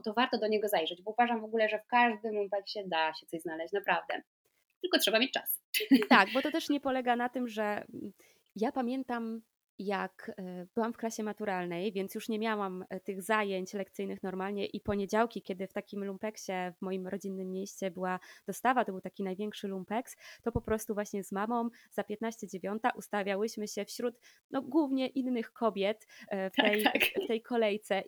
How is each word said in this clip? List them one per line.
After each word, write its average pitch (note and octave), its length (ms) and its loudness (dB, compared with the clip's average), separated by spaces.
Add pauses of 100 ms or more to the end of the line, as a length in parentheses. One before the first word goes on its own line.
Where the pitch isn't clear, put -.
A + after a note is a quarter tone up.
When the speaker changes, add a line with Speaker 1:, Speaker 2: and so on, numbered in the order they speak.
Speaker 1:
to G#3+ 80 -4
warto B3+ 240 2
do A3 100 0
niego G#3+ 200 2
zajrzeć, F3+ 340 0
bo G3+ 100 -8
uważam A#3 300 2
w - 20 -8
ogóle, A3 260 2
że G#3 100 0
w - 80 -20
każdym A3+ 480 4
lumpeksie G3+ 520 -2
da D#3+ 320 2
się - 60 -20
coś E3 160 -6
znaleźć, E3 320 -6
naprawdę. - 480 0 (600)
Tylko F4 180 -4
trzeba A3 200 2
mieć C4+ 120 0
czas. - 300 -4 (180)
<laughs> - 300 4
Speaker 2:
Tak, G#3 240 8
bo C4 80 2
to D4+ 100 0
też D#4+ 180 -2
nie C#4+ 100 2
polega B3+ 360 0
na B3 140 0
tym, B3+ 180 -4
że, G#3+ 160 -2
mm, G#3 480 -4 (440)
ja A3 160 0
pamiętam, A#3+ 680 -2 (380)
jak, F#3+ 580 -4
e, F3+ 280 -8 (100)
byłam A#3 180 0
w - 40 -16
klasie A3+ 260 -4
maturalnej, F#3+ 680 -2
więc F#3+ 240 -4
już G#3 140 -6
nie A3 100 0
miałam, G3+ 500 -2
e, F#3+ 100 -6
tych F#3+ 220 -6
zajęć G3 520 0
lekcyjnych G3 500 -6
normalnie G3 420 -2
i - 160 -6
poniedziałki, G#3 600 0
kiedy F#3+ 260 -6
w - 60 -14
takim G3+ 320 -6
lumpeksie G3 460 -6 (260)
w - 40 -10
moim F#3 260 -4
rodzinnym F#3+ 440 -6
mieście F#3+ 400 -4
była F#3 280 -2 (280)
dostawa, A#3+ 380 4
to G3+ 60 -4
był F#3 100 -6
taki F#3 220 -6
największy G3+ 440 -4
lumpeks, G3 480 -4 (280)
to A#3 80 -2
po A3+ 100 0
prostu A3 320 0
właśnie G3+ 300 -4
z - 80 -10
mamą A#3 380 0 (220)
za G#3 120 -2
piętnaście A3 440 -6
dziewiąta F#3+ 480 0
ustawiałyśmy G3+ 720 -2
się G3+ 180 -4
wśród, A#3 340 -4 (320)
no, C4+ 100 0
głównie C4+ 460 4
innych B3 460 0
kobiet, G3+ 540 0 (220)
e, F#3+ 200 0
w - 60 -14
Speaker 1:
Tak, G#3+ 100 6
Speaker 2:
tej, G#3 180 4
Speaker 1:
tak. F#3+ 100 6 (300)
Speaker 2:
w - 40 -6
tej A3 140 2
kolejce G#3 640 2